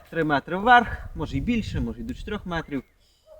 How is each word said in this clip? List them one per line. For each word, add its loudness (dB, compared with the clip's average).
три 0
метри 0
вверх, 6
може -6
й -2
більше, -2
може -6
й -10
до -8
чотирьох -8
метрів. -6